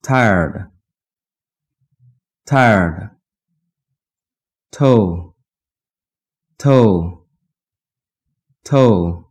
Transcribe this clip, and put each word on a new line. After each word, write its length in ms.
Tired. 640
Tired. 640
Toe. 640
Toe. 680
Toe. 680